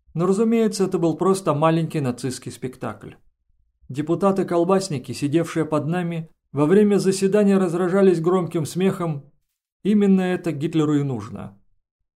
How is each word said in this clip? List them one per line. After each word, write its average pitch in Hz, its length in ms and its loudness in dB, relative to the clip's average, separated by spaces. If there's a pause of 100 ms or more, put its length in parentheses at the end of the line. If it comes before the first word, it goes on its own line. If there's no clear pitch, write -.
(140)
Но, 165 120 -2
разумеется, 214 580 2
это 185 160 -2
был 160 160 0
просто 185 360 0
маленький 160 460 0
нацистский 127 540 -6
спектакль. - 640 -12 (720)
Депутаты-колбасники, 170 1200 0
сидевшие 156 540 -2
под 151 220 -2
нами, 170 440 -6 (220)
во 143 140 0
время 202 320 4
заседания 190 600 2
разражались 180 640 2
громким 170 440 0
смехом. 170 680 -4 (500)
Именно 202 380 4
это 180 320 -2
Гитлеру 151 420 0
и 143 80 2
нужно. 104 580 -8 (560)